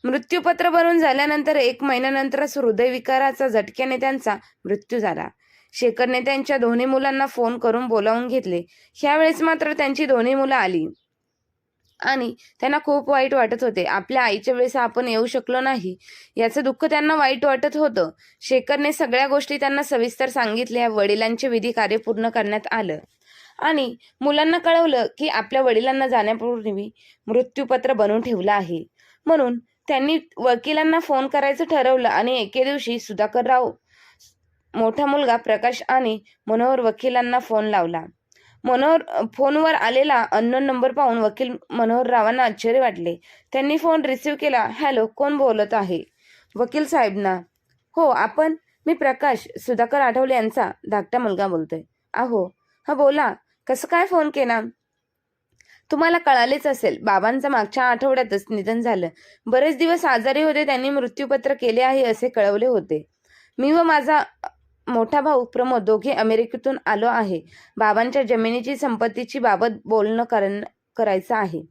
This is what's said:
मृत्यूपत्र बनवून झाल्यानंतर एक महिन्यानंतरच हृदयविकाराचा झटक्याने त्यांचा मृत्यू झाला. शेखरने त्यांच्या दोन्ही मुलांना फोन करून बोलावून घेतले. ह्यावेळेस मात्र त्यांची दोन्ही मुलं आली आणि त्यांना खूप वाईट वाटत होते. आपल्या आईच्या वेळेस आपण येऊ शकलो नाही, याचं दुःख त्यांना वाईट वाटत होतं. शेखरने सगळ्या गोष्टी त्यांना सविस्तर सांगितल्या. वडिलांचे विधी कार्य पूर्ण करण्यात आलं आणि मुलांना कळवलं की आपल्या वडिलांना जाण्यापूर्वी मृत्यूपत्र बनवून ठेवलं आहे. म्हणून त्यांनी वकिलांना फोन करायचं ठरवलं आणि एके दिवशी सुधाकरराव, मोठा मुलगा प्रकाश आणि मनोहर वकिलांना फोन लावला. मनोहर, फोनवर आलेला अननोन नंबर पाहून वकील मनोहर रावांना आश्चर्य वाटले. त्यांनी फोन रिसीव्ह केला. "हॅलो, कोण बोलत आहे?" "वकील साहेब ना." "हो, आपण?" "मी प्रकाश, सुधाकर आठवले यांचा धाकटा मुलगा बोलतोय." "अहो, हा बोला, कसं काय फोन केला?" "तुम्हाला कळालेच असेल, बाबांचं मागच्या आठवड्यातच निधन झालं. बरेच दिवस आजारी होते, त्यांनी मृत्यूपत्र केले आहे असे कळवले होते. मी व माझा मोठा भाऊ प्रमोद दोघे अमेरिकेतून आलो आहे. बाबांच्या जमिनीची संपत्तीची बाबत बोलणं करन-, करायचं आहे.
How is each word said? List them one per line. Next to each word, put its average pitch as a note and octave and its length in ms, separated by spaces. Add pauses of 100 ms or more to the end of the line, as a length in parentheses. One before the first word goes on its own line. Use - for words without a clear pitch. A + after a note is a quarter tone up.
मृत्यूपत्र E4+ 640
बनवून E4+ 280
झाल्यानंतर D4 580
एक B3+ 260
महिन्यानंतरच C4+ 760
हृदयविकाराचा B3+ 880
झटक्याने A3+ 480
त्यांचा C4 400 (280)
मृत्यू G3+ 340
झाला. E3+ 300 (440)
शेखरने B3 480
त्यांच्या C4+ 360
दोन्ही A#3+ 300
मुलांना C4+ 400
फोन A#3+ 320
करून A#3 280
बोलावून A3+ 420
घेतले. F#3 340 (320)
ह्यावेळेस D#4+ 480
मात्र D#4+ 300
त्यांची D4 340
दोन्ही B3+ 280
मुलं C4+ 200
आली F#3 320 (1160)
आणि B3 300 (260)
त्यांना C#4+ 240
खूप C#4+ 240
वाईट C4+ 260
वाटत A#3+ 300
होते. G#3+ 200
आपल्या B3 380
आईच्या A3 320
वेळेस B3 220
आपण A#3+ 320
येऊ A3+ 180
शकलो B3 340
नाही, G#3+ 360 (400)
याचं A3+ 240
दुःख C4+ 240
त्यांना D4+ 320
वाईट C#4 280
वाटत C#4+ 320
होतं. G#3+ 340 (300)
शेखरने C#4 520
सगळ्या C4+ 340
गोष्टी C#4+ 300
त्यांना C#4 260
सविस्तर B3+ 460
सांगितल्या. A#3+ 600
वडिलांचे A3 600
विधी G#3 240
कार्य G#3+ 240
पूर्ण A3 320
करण्यात G#3+ 420
आलं F3+ 280 (600)
आणि C4+ 380 (240)
मुलांना D4+ 380
कळवलं E4 480 (120)
की D4+ 100
आपल्या A3 340
वडिलांना B3+ 440
जाण्यापूर्वी A3 840 (360)
मृत्यूपत्र B3+ 640
बनवून G#3+ 280
ठेवलं G#3 320
आहे. F3 320 (420)
म्हणून C4+ 320
त्यांनी C#4+ 600 (180)
वकिलांना D4+ 640
फोन C4+ 280
करायचं C#4 380
ठरवलं C4 440
आणि A#3+ 320
एके A3 240
दिवशी C4+ 340
सुधाकरराव, A#3 760 (1040)
मोठा A3+ 320
मुलगा C#4 300
प्रकाश A#3 520
आणि A#3+ 320 (260)
मनोहर B3 340
वकिलांना B3 580
फोन A3 260
लावला. E3+ 380 (600)
मनोहर, C4+ 720
फोनवर D4+ 400
आलेला C4 580
अननोन A#3+ 300
नंबर C4 300
पाहून A#3+ 260
वकील A3+ 380 (140)
मनोहर A#3 360
रावांना A#3+ 380
आश्चर्य A#3 360
वाटले. E3+ 360 (360)
त्यांनी C#4 260
फोन D#4+ 240
रिसीव्ह C#4 360
केला. B3+ 340
"हॅलो, B3+ 340
कोण C#4+ 300
बोलत A3 380
आहे?" F#3 280 (540)
"वकील B3 300
साहेब A3+ 320
ना." F#3 220 (560)
"हो, D#4+ 120
आपण?" D4+ 460 (320)
"मी D#4+ 80
प्रकाश, C4 540 (100)
सुधाकर A#3+ 420
आठवले C4 340
यांचा A3 360 (200)
धाकटा G#3 280
मुलगा G3+ 280
बोलतोय." D#3+ 360 (320)
"अहो, A3+ 320 (420)
हा D4 60
बोला, C#4+ 400 (320)
कसं C4 220
काय E4+ 180
फोन E4 240
केला?" A#3 300 (1300)
"तुम्हाला E4 280
कळालेच C#4 480
असेल, A#3+ 360
बाबांचं A3 460
मागच्या B3 360
आठवड्यातच B3 640
निधन A3 300
झालं. G3+ 280 (380)
बरेच C4 300
दिवस E4 280
आजारी C4+ 380
होते, D4+ 240
त्यांनी C4+ 240
मृत्यूपत्र C#4 640
केले B3 280
आहे C4 220
असे A#3 240
कळवले G#3 380
होते. D#3+ 400 (520)
मी C#4 140
व E4 100
माझा D4+ 400 (640)
मोठा A#3 320
भाऊ C4+ 240
प्रमोद B3 380
दोघे G#3+ 300
अमेरिकेतून A3+ 720
आलो G#3 200
आहे. G#3+ 340 (360)
बाबांच्या A3+ 460
जमिनीची A#3 540
संपत्तीची A#3 600
बाबत A3 280 (180)
बोलणं A3 400
करन-, G3+ 400 (320)
करायचं G#3 400
आहे. E3+ 340